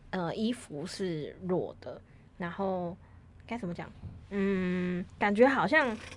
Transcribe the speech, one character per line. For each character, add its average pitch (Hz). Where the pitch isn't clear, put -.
呃， 170
衣 220
服 156
是 165
裸 156
的， -
然 170
后 185
该 233
怎 233
么 175
讲？ -
嗯， 180
感 208
觉 226
好 262
像 262